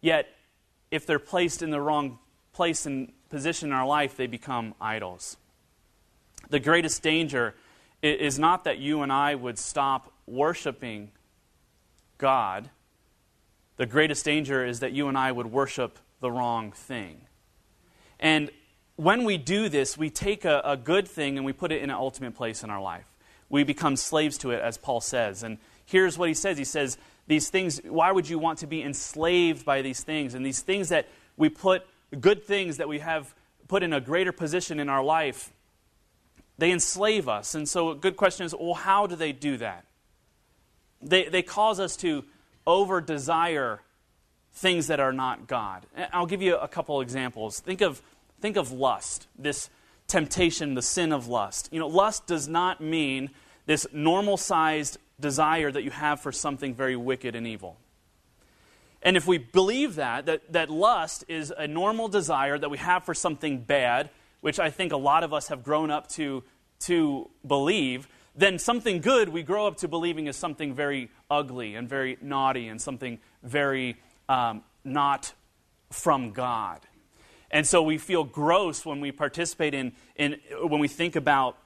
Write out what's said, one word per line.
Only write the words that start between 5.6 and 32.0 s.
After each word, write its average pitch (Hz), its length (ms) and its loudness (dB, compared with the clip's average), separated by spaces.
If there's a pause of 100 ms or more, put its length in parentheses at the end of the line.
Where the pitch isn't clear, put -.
The 147 120 0
greatest 160 420 2
danger 143 520 0 (480)
i-, 156 40 2
is 143 320 0
not 175 260 2
that 131 140 -2
you 147 240 -2
and 139 100 -2
I 143 220 2
would 123 240 -8
stop 139 520 -2 (160)
worshiping 127 840 -2 (1040)
God. 117 540 0 (1040)
The 127 100 -2
greatest 147 380 2
danger 139 400 0
is 120 160 -4
that 131 120 -4
you 143 160 -2
and 135 100 0
I 131 120 2
would 120 160 -4
worship 127 520 -2 (220)
the 127 100 -2
wrong 120 420 -4
thing. 95 480 -12 (1000)
And 156 320 2 (460)
when 202 280 4
we 208 120 2
do 185 320 0
this, 143 300 0
we 156 100 -2
take 202 380 -2
a, 147 180 4
a 139 140 0
good 175 300 2
thing 139 280 -2
and 135 80 -4
we 135 80 -4
put 160 200 -4
it 135 100 -2
in 139 80 -4
an 131 60 -4
ultimate 127 380 -6
place 113 280 -6
in 110 80 -10
our 101 100 -6
life. 90 240 -8 (460)
We 143 120 6
become 143 340 2
slaves 156 420 0
to 131 120 -4
it, 120 120 0
as 117 160 -4
Paul 123 220 -4
says. 107 420 -2
And 110 160 -10 (260)
here's 185 320 4
what 175 120 0
he 160 60 0
says. 185 220 -2
He 143 80 -4
says, 135 320 -2 (300)
"These 151 240 2
things, 175 340 0
why 160 260 4
would 180 180 2
you 165 100 -2
want 160 220 -2
to 160 60 -10
be 156 160 -6
enslaved 160 840 2
by 139 160 2
these 131 200 -6
things?" 147 320 -4
And 127 100 -6
these 135 180 -4
things 190 260 0
that 160 180 2 (300)
we 156 140 6
put, 185 360 2 (320)